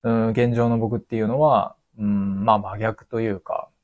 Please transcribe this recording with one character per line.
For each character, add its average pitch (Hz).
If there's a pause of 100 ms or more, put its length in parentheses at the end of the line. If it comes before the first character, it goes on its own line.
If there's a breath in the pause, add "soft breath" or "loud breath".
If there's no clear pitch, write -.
う 117
ん、 110
現 120
状 117
の 117
僕 113
っ -
て -
い 110
う 107
の 123
は、 143 (220)
う 107
ん、 101
ま 113
あ 104
真 98
逆 110
と 113
い 110
う 98
か - (140)